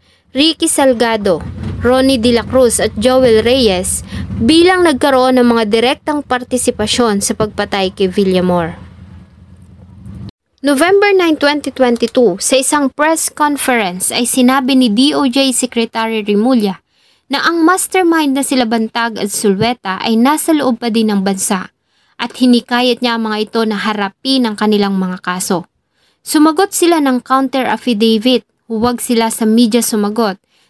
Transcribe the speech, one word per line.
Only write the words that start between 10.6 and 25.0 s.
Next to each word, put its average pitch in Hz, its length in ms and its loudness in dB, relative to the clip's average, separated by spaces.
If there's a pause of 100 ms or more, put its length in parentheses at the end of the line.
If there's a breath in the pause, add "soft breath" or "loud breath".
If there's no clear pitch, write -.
nine, 339 240 2
twenty 285 320 -2
twenty-two, 233 720 0
sa - 160 0
isang 277 320 0
press 320 400 -2
conference 240 800 -2
ay 240 160 -2
sinabi 262 480 2
ni 254 160 4
D 262 240 2
O 277 160 0
J 269 240 0
Secretary 226 720 -4
Remulla 208 560 0 (480)
na 269 160 -4
ang 339 160 0
mastermind 330 720 2
na 277 80 0
sila 262 240 0
Bantag 226 560 -4
at 202 80 -4
Zulueta 202 720 -2
ay 226 160 0
nasa 302 400 2
loob 254 240 -2
pa 240 80 -2
din 214 240 0
ng 196 80 0
bansa 190 480 -2 (480)
at 240 140 -6 (100)
hinikayat 247 640 0
niya 233 100 0
ang 226 140 -4
mga 214 80 -4 (100)
ito 226 220 -2
na 208 80 -4
harapin 214 720 -2
ang 208 80 -8
kanilang 208 400 2
mga 180 240 -4